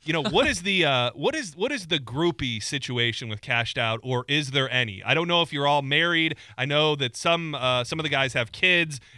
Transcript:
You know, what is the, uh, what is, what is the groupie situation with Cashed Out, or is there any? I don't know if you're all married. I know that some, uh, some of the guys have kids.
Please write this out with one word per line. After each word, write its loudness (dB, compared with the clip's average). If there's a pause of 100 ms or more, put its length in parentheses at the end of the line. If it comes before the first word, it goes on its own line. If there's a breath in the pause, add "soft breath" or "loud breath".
You -2
know, 0
what 4
is -2
the, 2
uh, 4
what 0
is, -8
what -2
is -6
the 0
groupie -2
situation -2
with -8
Cashed -2
Out, 0
or -2
is 0
there 2
any? -2
I 0
don't 2
know 2
if -4
you're 0
all 4
married. 2 (200 loud breath)
I -2
know 2
that -4
some, 0
uh, 0
some -6
of -4
the -4
guys 0
have -2
kids. 2 (180 loud breath)